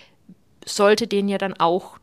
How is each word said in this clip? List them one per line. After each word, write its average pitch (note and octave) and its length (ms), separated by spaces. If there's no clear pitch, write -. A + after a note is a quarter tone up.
sollte G#3+ 420
den G3+ 220
ja G3 100
dann F#3+ 160
auch E3+ 480